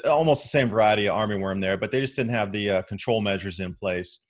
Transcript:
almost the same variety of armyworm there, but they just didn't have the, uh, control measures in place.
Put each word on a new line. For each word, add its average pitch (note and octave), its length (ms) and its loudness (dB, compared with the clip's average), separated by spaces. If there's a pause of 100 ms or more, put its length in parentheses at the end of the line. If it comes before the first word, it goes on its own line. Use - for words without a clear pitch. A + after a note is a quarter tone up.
almost D3+ 380 4
the - 40 -4
same C3+ 220 2
variety G#2+ 400 4
of F2 80 0
armyworm G2 420 -2
there, F#2+ 160 0
but G2 160 -4
they B2+ 80 0
just C3+ 160 -4
didn't A#2+ 160 -2
have G#2+ 180 0
the, G#2 200 -2
uh, F#2+ 140 2
control A2 360 -2
measures G2 400 -2
in F#2 140 -6
place. F#2 460 -6 (100)